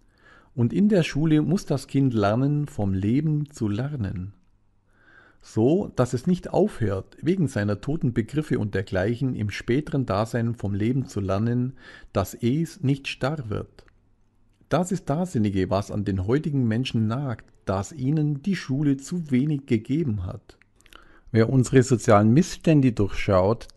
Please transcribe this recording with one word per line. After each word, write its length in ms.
Und 180
in 160
der 140
Schule 400
muss 240
das 180
Kind 300
lernen, 520
vom 280
Leben 560
zu 160
lernen. 640
So, 560
dass 180
es 120
nicht 240
aufhört, 720
wegen 260
seiner 340
toten 320
Begriffe 440
und 160
dergleichen 600
im 160
späteren 560
Dasein 480
vom 180
Leben 320
zu 140
lernen, 540
dass 200
es 480
nicht 260
starr 440
wird. 340
Das 220
ist 180
dasjenige, 600
was 220
an 120
den 240
heutigen 400
Menschen 400
nagt, 380
dass 300
ihnen 480
die 140
Schule 420
zu 340
wenig 360
gegeben 580
hat. 320
Wer 180
unsere 340
sozialen 500
Missstände 580
durchschaut, 840